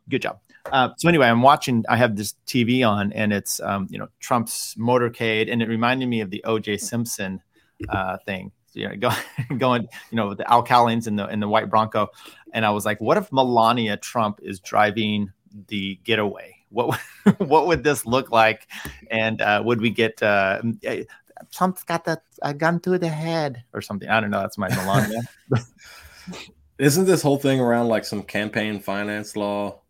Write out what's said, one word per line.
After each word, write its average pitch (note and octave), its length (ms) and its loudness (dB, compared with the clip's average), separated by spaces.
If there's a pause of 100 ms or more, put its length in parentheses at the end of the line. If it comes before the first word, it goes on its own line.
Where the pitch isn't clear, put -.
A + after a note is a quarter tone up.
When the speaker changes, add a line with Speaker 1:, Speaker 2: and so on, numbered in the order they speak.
Speaker 1:
good C3 140 -2
job. - 160 -6 (320)
Uh, B2+ 260 2
so D#3+ 120 2
anyway, D#3 180 6
I'm A#2 160 6
watching, C3 460 4
I A#2 80 4
have A2+ 200 4
this G#2 180 -6 (120)
T B2 180 2
V B2+ 180 2
on, G#2 300 2
and G#2+ 200 0
it's, - 280 -4
um, G2 300 -4
you G#2 80 -12
know, G#2 100 -10 (120)
Trump's - 540 -2
motorcade, A2+ 800 0
and A#2 100 0
it A2 60 0
reminded B2 400 0
me A#2 120 0
of G2 100 -6
the G2+ 140 -10
O A2+ 140 0
J G#2 180 -4
Simpson, G2+ 680 -6 (460)
uh, F#2+ 380 -4
thing. G2 260 -8 (160)
So, A2 120 -14
you G#2 80 -4
know, G#2 80 -10
go, A2 140 0 (240)
<laughs> C3 220 -6
going, A#2+ 320 0 (220)
you A#2 60 -4
know, G#2+ 120 0
with G2+ 100 -6
the - 120 -8
Al A#2+ 140 6
Cowlings A#2 420 4
and G#2 120 -2
the, G2 80 -2
and G#2+ 140 -4
the G#2 80 -2
white G#2 220 2
Bronco. A2 380 2 (440)
And A2+ 140 0
I G#2 40 4
was G#2 140 -2
like, G#2+ 160 -2
"What B2+ 160 2
if G3+ 160 -2
Melania A#2 640 4
Trump G#2+ 460 -4
is G2 180 -10
driving G#2+ 680 0 (380)
the G2 360 -6
getaway? G#2 520 -2 (140)
What, A#2 280 -2 (200)
<laughs> - 200 2
what D3+ 280 4
would D#3 180 0
this C#3+ 220 2
look C3 240 0
like?" A2 380 4 (420)
And, A2+ 320 0
uh, G#2 220 2
would A#2 160 2
we A#2 100 2
get, A2 320 0
uh, G2+ 400 2 (220)
eh, A2 200 -6 (460)
"Trump's F#3 320 -2
got E3 220 -6
the, D#3+ 180 -4 (180)
a C#3+ 140 -4
gun D#3+ 260 0
to F3+ 180 0
the F3 100 0
head" D#3 640 -4
or G#2 100 -8
something? G2 260 -10
I A2 120 2
don't G#2 100 -4
know. G2+ 100 -2
That's F#2+ 180 -6
my F#2+ 100 -4
Melania. G2+ 540 -2 (280)
<laughs> B2+ 80 0 (1200)
Speaker 2:
Isn't D3 260 2
this G3 180 2
whole C#3+ 160 0
thing C3+ 220 0
around, A#2+ 280 0
like, G#2+ 160 -2
some G2+ 180 -8
campaign G#2 580 -6
finance G#2 560 -8
law? G2+ 540 -4